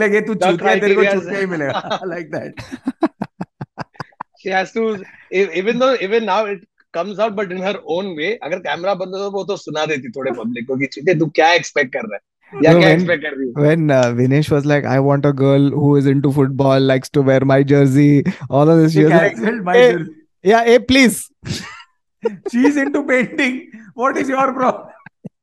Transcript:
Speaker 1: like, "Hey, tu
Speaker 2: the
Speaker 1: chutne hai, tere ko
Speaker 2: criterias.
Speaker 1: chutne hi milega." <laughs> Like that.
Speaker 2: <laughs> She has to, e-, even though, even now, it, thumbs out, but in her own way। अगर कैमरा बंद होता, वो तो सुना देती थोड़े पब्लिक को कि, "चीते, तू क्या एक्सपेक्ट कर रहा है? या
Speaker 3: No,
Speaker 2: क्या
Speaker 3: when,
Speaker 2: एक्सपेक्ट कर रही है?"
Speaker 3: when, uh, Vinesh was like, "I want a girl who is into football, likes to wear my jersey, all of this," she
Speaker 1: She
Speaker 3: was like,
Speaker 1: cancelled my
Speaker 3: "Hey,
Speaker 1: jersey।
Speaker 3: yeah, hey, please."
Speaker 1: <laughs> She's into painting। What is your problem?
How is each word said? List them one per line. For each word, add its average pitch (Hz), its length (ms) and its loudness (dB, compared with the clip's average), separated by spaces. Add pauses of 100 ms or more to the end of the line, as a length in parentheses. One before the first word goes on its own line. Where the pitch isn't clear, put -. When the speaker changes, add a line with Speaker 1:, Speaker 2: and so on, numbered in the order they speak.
Speaker 1:
like, 202 100 0
"Hey, 214 160 2
tu 220 60 -4
Speaker 2:
the 180 120 -2
Speaker 1:
chutne 175 220 0
hai, 190 160 2
tere 196 100 2
ko 214 60 4
Speaker 2:
criterias. 196 220 2
Speaker 1:
chutne 175 120 -10
hi 196 200 -4
milega." 160 520 -6
<laughs> 170 80 -8
Like 170 220 -12
that. - 240 -10
Speaker 2:
<laughs> - 560 -8 (1200)
She - 120 -10
has 190 220 -2
to, 220 300 -4 (300)
e-, 185 220 0
even 208 240 -2
though, 262 220 2
even 220 260 -2
now, 202 180 0
it, 202 220 -10 (300)
thumbs 180 220 -6
out, 214 180 -2
but 214 100 -4
in 185 140 -10
her 190 140 -4 (160)
own 180 160 -4 (100)
way। 170 260 -4
अगर 165 160 -6
कैमरा 170 360 -4
बंद 185 140 -8
होता, 196 180 -8
वो 196 180 -6
तो 185 120 -6
सुना 151 300 -6
देती 139 220 -6
थोड़े 131 240 -8
पब्लिक 120 340 -8
को 131 100 -4
कि, 135 100 -4
"चीते, 165 280 -2
तू 160 120 0
क्या 160 260 2
एक्सपेक्ट 147 400 -2
कर 135 60 -8
रहा 107 160 -10
है? 98 60 -14 (440)
या 160 80 6
Speaker 3:
No, 170 60 6
Speaker 2:
क्या 170 100 6
Speaker 3:
when, 160 120 4
Speaker 2:
एक्सपेक्ट 170 240 -2
कर 143 120 -8
रही 135 120 -6
है?" 120 60 -10
Speaker 3:
when, 151 360 2
uh, 123 300 2
Vinesh 139 320 2
was 143 200 0
like, 143 140 0
"I 131 200 2
want 143 200 2
a 139 160 0
girl 139 280 4
who 143 300 2
is 139 140 2
into 139 240 0
football, 135 420 2
likes 135 360 0
to 139 100 4
wear 135 180 4
my 135 180 4
jersey, 143 600 4 (260)
all 143 180 4
of 165 120 6
this," 160 120 4
she 156 60 2
Speaker 1:
She 151 60 6
Speaker 3:
was 156 80 4
like, 170 240 2
Speaker 1:
cancelled 226 280 -4
my 180 120 0
Speaker 3:
"Hey, 247 160 6
Speaker 1:
jersey। 165 200 -6 (320)
Speaker 3:
yeah, 226 200 2
hey, 233 140 6
please." 254 540 2 (140)
Speaker 1:
<laughs> - 300 -10 (760)
She's 277 240 2
into 285 260 -2
painting। 254 680 -2 (240)
What 262 220 -2
is 285 120 -4
your 262 240 -2
problem? 254 360 -4 (540)